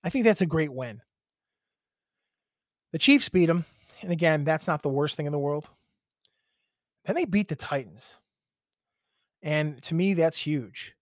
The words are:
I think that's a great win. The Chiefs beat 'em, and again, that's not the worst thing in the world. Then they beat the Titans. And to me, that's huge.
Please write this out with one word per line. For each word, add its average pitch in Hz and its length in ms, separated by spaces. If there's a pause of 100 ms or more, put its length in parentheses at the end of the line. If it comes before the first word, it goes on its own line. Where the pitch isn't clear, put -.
I 170 80
think 247 140
that's 214 180
a 180 40
great 156 260
win. 120 280 (1900)
The 165 80
Chiefs 277 300
beat 175 200
'em, 170 160 (380)
and 180 80
again, 160 320
that's 156 240
not 156 160
the 147 60
worst 143 280
thing 147 100
in 147 60
the 147 60
world. 147 300 (1400)
Then 196 100
they 349 100
beat 202 240
the 147 80
Titans. 113 640 (1200)
And 151 400
to - 120
me, 185 200
that's 165 240
huge. 139 640